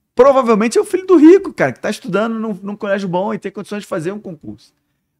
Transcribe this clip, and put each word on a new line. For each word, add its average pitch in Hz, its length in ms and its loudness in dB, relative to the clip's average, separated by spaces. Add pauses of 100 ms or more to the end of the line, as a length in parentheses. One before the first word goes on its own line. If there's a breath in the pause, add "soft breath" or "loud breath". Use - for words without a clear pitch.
(160)
Provavelmente 240 600 2
é 415 60 2
o - 40 -6
filho 370 200 -6
do 370 100 4
rico, 330 380 6
cara, 135 200 -2
que - 60 -20
tá 196 120 -6
estudando 220 480 -4
num, 220 160 -8
num 196 200 -12
colégio 202 320 -6
bom 190 280 -4
e - 20 -8
tem 196 140 -12
condições 208 320 -12
de - 40 -20
fazer 175 240 -6
um 214 80 -12
concurso. 143 540 -18 (460)